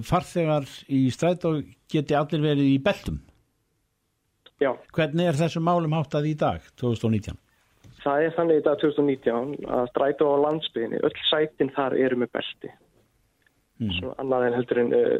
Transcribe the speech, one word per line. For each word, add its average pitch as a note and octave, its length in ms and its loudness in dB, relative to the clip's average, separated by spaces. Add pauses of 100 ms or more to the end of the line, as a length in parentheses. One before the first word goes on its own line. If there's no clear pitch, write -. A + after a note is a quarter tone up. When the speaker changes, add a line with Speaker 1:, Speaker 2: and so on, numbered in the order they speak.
Speaker 1:
farþegar D3+ 680 0 (180)
í C3+ 220 0
strætó E3 460 0 (320)
geti D3+ 280 -2
allir D3+ 300 0
verið C#3+ 260 4
í C3+ 80 6
beltum. C3+ 400 -2 (1400)
Speaker 2:
Já. C3+ 160 0 (160)
Speaker 1:
Hvernig D#3+ 420 0
er C#3 80 0
þessum E3 260 0
málum E3+ 300 0
háttað D3+ 340 -2
í D#3 60 0
dag, C3 380 -2
tvö - 180 -2
þúsund A#2 160 0
og A2 80 2
nítján? G#2 240 -4 (640)
Speaker 2:
Það C#3+ 260 0
er D#3+ 80 0
þannig E3 240 2
í D3+ 80 2
dag, D3 140 2
tvö D#3 100 2
þúsund C#3+ 140 0
og C#3+ 40 2
nítján, B2+ 440 -2 (140)
að B2 260 -2
strætó C#3+ 360 2
á C#3+ 120 4
landsbyggðinni, D3+ 640 -2
öll D3+ 180 0
sætin D#3 500 0
þar C3+ 220 -2
eru B2+ 240 2
með B2 160 -2
belti. - 380 -8 (1080)
Speaker 1:
Mm. G#2+ 140 -2
Speaker 2:
Svona F#2 240 -6
annað B2+ 300 0
en A#2+ 100 0
heldur B2 240 0
en, A#2+ 120 0
eh, A#2+ 260 4